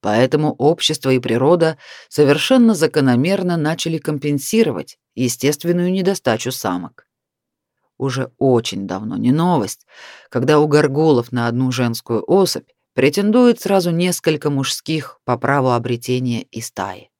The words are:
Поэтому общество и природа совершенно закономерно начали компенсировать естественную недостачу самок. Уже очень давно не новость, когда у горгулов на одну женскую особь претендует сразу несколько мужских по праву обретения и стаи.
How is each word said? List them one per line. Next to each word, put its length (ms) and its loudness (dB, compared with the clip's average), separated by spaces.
Поэтому 520 0
общество 560 -2
и 100 4
природа 580 2
совершенно 640 4
закономерно 840 0
начали 400 -4
компенсировать 1000 -2
естественную 760 -2
недостачу 600 -2
самок. 560 -8
Уже 400 -6
очень 500 0
давно 300 -8
не 160 0
новость, 520 0
когда 300 2
у 80 4
горгулов 680 2
на 140 -2
одну 240 -2
женскую 540 -4
особь 440 0
претендует 680 2
сразу 320 0
несколько 580 -2
мужских 760 -6
по 120 -2
праву 340 0
обретения 720 -4
и 180 -12
стаи. 580 -10